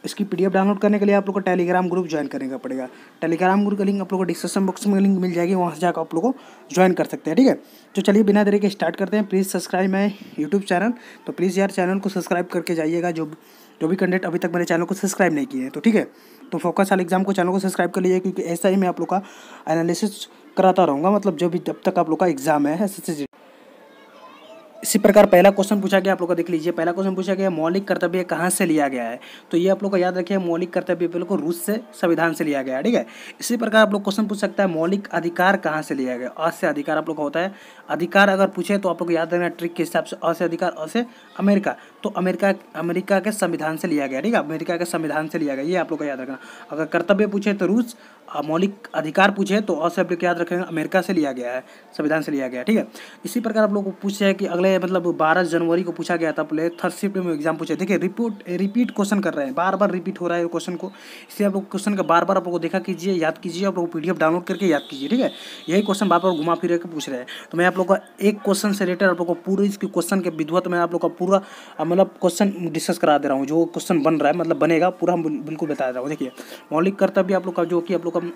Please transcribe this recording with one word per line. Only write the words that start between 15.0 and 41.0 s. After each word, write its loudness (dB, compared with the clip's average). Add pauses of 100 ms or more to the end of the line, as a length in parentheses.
नहीं 0
किए -6
हैं, -6
तो -10
ठीक 2
है? 2 (400)
तो -4
फोकस 0
वाले 4
एग्जाम 0
को 0
चैनल 2
को 0
सब्सक्राइब 0
कर -2
लीजिए, 2
क्योंकि -4
ऐसा 0
ही 4
मैं 2
आप -2
लोग -4
का 0 (460)
एनालिसिस -2 (320)
कराता 6
रहूँगा, 2
मतलब 0
जो 0
भी -2
जब -6
तक 2
आप 0
लोग -2
का 4
एग्जाम 2
है 0
एसएससी -6
जी। -6 (1600)
इसी 2
प्रकार 8
पहला 8
क्वेश्चन 0
पूछा 2
गया, 2
आप -2
लोग -2
का 2
देख -4
लीजिए। -2
पहला 0
क्वेश्चन -2
पूछा -2
गया, 0
मौलिक -2
कर्तव्य -2
कहाँ -2
से 0
लिया 2
गया -4
है? -8 (320)
तो 0
ये 2
आप 0
लोग -2
को 0
याद 0
रखिए, -2
मौलिक -2
कर्तव्य -2
बिल्कुल -4
रूस -4
से -4 (120)
संविधान 0
से -4
लिया -2
गया -6
है, -4
ठीक 2
है? 0 (340)
इसी -2
प्रकार 4
आप 4
लोग -2
क्वेश्चन 0
पूछ -6
सकता 0
है, 2
मौलिक -2
अधिकार 2
कहाँ -2
से -6
लिया -4
गया? -8
अ -2
से -2
अधिकार -2
आप -4
लोग -6
का -4
होता -2
है। -4 (360)
अधिकार 4
अगर 4
पूछे -2
तो 0
आप -2
लोग -2
को 0
याद 0
रखना 0
ट्रिक -6
के -2
हिसाब -2
से, -10
अ 0
से -2
अधिकार, -2
अ -10
से -2 (340)